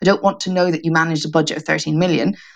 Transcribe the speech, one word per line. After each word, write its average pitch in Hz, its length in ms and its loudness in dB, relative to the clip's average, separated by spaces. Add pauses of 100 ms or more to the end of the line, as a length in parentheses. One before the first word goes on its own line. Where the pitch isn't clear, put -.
I - 60 -4
don't 202 160 4
want 196 180 0
to 190 120 -4
know 180 180 2
that 160 160 -4
you 165 60 2
managed 160 340 0
a - 40 -8
budget 156 280 0
of - 60 -10
thirteen 156 340 -2
million. 175 360 0 (220)